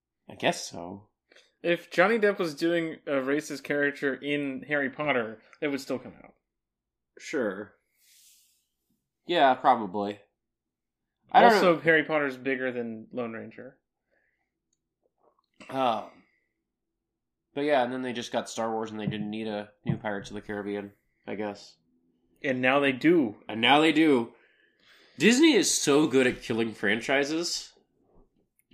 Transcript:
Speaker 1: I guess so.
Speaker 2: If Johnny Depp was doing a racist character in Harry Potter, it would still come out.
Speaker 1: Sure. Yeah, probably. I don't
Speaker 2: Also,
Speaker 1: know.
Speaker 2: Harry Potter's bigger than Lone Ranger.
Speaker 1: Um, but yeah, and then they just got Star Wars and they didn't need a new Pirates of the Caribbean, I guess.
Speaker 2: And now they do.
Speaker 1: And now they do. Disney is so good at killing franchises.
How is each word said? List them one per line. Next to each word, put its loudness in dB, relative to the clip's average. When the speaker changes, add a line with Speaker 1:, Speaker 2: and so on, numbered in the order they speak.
Speaker 1:
I -18
guess -4
so. -14
Speaker 2:
If -4
Johnny 2
Depp 0
was -4
doing -2
a -4
racist -4
character -2
in -6
Harry -2
Potter, -4
it -4
would -4
still -6
come -16
out. -20
Speaker 1:
Sure. -6
Yeah, 4
probably. 0
I 6
don't 8
Speaker 2:
Also, 6
Speaker 1:
know. -6
Speaker 2:
Harry 4
Potter's -2
bigger -4
than -10
Lone -8
Ranger. -16
Speaker 1:
Um, -2
but -6
yeah, 2
and -6
then -6
they -6
just -8
got -4
Star -6
Wars -6
and -12
they -6
didn't -6
need -8
a -8
new -2
Pirates -8
of -16
the -10
Caribbean, -8
I -10
guess. -10
Speaker 2:
And -4
now 2
they 2
do. 2
Speaker 1:
And -6
now 8
they 4
do. 4
Disney 6
is 2
so 4
good 4
at -2
killing -2
franchises. -2